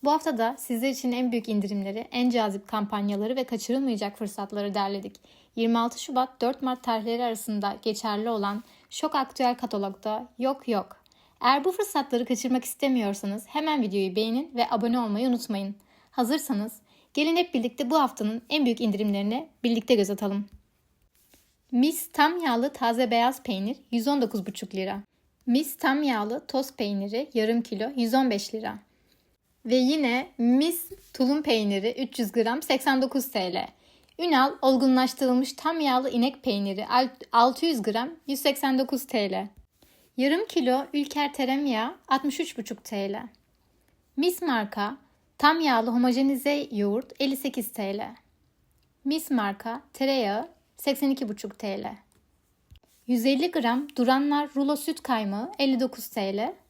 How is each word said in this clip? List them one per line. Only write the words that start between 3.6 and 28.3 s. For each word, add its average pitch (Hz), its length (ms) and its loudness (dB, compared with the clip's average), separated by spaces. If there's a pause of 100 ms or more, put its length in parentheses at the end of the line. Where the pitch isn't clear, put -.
fırsatları 202 560 -6
derledik. 202 420 -4 (400)
Yirmi 233 220 2
altı 240 260 -2
Şubat, 262 380 -2
dört 254 200 0
Mart 254 220 -4
tarihleri 233 400 -2
arasında 214 580 -4
geçerli 214 480 -2
olan 208 340 -2 (260)
Şok - 260 -4
Aktüel 262 400 0
Katalog'da 214 760 -6 (100)
yok 269 280 -2
yok. 208 360 -2 (380)
Eğer 269 220 4
bu 370 80 2
fırsatları 285 540 -2
kaçırmak 247 400 0
istemiyorsanız 208 800 -2
hemen 302 340 0
videoyu 190 340 0
beğenin 226 400 -2
ve 240 140 2
abone 233 300 2
olmayı 226 300 0
unutmayın. 202 460 -2 (360)
Hazırsanız 240 640 -2 (400)
gelin 302 220 2
hep 349 180 0
birlikte 240 360 -2
bu 311 100 4
haftanın 226 500 0
en 294 160 2
büyük 233 160 2
indirimlerine 208 680 0 (140)
birlikte 240 320 4
göz 196 140 4
atalım. 202 400 -4 (1200)
Mis 277 400 2
tam 330 320 4
yağlı 262 300 0
taze 233 380 0
beyaz 240 320 2
peynir 202 340 -4 (140)
yüz 233 160 0
on 285 140 2
dokuz 208 240 -2
buçuk 202 300 -10
lira. 196 260 -4 (460)
Mis 269 300 0
tam 294 260 2
yağlı 233 440 -2
toz 269 260 -2
peyniri 202 600 -4
yarım 226 280 2
kilo 226 340 -4
yüz 233 180 0
on 262 160 4
beş 202 240 -2